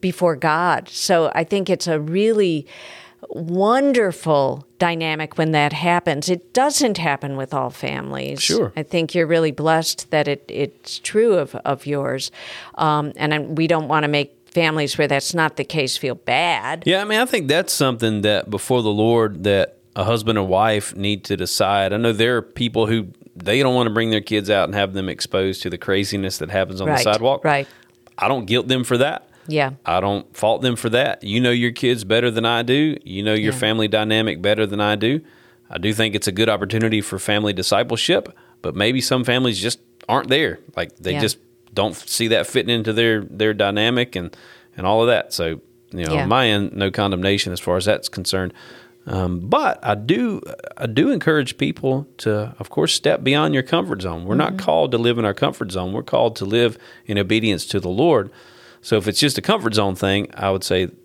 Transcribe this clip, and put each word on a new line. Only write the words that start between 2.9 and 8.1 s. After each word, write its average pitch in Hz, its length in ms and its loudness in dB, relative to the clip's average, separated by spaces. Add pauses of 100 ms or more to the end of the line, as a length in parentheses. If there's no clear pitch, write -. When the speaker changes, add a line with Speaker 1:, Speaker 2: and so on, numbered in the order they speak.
Speaker 1:
wonderful 190 1120 2 (100)
dynamic 160 600 -2
when 160 140 2
that 147 220 4
happens. 170 560 0
It 180 240 -2
doesn't 262 440 2
happen 143 400 -4
with 131 160 -8
all 131 160 -2
families. 135 720 -8